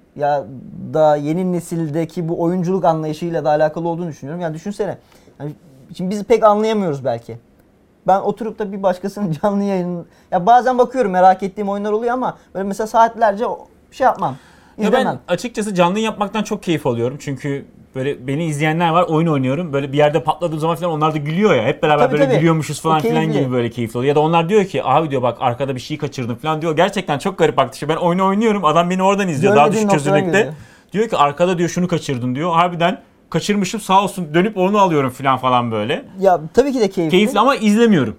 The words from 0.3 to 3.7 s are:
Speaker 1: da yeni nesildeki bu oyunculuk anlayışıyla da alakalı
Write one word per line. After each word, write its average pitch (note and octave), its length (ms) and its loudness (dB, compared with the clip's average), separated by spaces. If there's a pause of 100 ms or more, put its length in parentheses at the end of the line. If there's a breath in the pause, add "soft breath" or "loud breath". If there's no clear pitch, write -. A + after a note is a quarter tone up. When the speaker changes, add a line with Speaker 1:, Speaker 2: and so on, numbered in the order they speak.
Speaker 1:
da D3+ 220 4
yeni D#3+ 380 -2
nesildeki E3 760 -4
bu E3+ 120 -4
oyunculuk F3+ 440 0
anlayışıyla D#3+ 600 -2
da D#3 40 0
alakalı D#3 380 0